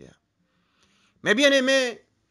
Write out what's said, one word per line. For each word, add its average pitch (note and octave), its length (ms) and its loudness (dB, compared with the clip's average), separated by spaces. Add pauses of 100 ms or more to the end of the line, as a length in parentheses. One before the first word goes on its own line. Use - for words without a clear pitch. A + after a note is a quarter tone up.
a - 80 -20 (1080)
mes. F#3 120 0
Byen C#4 180 2
eme C4+ 260 0 (520)